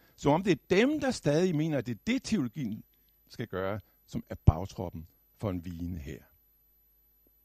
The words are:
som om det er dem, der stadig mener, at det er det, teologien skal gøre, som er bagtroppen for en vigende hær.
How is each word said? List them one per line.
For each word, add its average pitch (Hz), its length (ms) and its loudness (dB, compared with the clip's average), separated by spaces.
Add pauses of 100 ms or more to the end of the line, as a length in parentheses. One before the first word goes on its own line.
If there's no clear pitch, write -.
(160)
som 143 160 2
om 175 100 4
det 190 100 2
er 135 180 0
dem, 269 300 4
der 269 100 0
stadig 160 460 2
mener, 151 220 0
at 110 80 -4
det 120 80 -4
er - 120 -12
det, 254 160 0
teologien 123 640 -2 (440)
skal - 200 -8
gøre, 95 320 -4 (260)
som - 220 -10
er - 60 -10
bagtroppen 85 720 0 (300)
for 107 140 -4
en 87 140 -6
vigende 87 340 -8
hær. 71 240 -12 (1200)